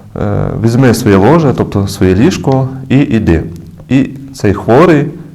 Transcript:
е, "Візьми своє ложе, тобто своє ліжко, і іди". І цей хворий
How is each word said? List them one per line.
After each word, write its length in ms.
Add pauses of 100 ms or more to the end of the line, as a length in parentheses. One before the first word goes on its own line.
(160)
е, 320 (160)
"Візьми 300
своє 220
ложе, 420
тобто 300
своє 280
ліжко, 540 (200)
і 80
іди". 460 (460)
І 200 (240)
цей 200
хворий 540 (280)